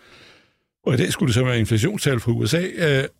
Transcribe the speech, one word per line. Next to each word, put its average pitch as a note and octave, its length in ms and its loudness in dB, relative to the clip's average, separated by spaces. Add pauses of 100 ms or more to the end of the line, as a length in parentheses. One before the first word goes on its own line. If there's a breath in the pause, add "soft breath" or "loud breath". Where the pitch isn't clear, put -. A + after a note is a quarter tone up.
(880 loud breath)
Og E3+ 80 0
i - 20 2
dag - 160 0
skulle - 140 -2
det A#2 80 2
så B2+ 100 2
være B2 140 0
inflationstal A#2 640 0
fra A#2+ 120 0
U A#2 140 0
S A2+ 80 -2
A, E3+ 80 0
øh, D3+ 420 0 (160)